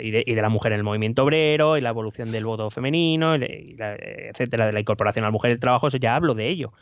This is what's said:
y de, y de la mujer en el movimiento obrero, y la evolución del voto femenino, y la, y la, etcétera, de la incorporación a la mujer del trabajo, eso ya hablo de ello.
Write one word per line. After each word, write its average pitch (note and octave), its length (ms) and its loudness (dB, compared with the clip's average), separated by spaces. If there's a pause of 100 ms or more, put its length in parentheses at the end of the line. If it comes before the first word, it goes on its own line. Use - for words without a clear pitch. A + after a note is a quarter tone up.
y A2+ 100 -6
de, A2+ 160 0
y A#2+ 80 0
de A2 80 2
la G#2+ 60 2
mujer A2 240 2
en G#2 60 0
el G#2 60 -2
movimiento G#2+ 380 0
obrero, D3+ 540 2
y C#3 60 0
la A#2+ 80 0
evolución A2+ 420 -6
del A2 140 -4
voto A2 240 -4
femenino, D#3+ 640 2
y - 20 0
la, B2 80 -2
y - 300 -14
la, G#2 180 -8
etcétera, A2+ 720 -4
de G#2+ 60 0
la G#2+ 80 -2
incorporación G#2+ 440 0
a G#2+ 40 2
la G#2+ 40 2
mujer A#2+ 200 2
del A#2 80 -2
trabajo, B2 260 4
eso C3+ 120 0
ya A#2+ 180 2
hablo D#3 180 2
de A2 140 -2
ello. D#3 340 -6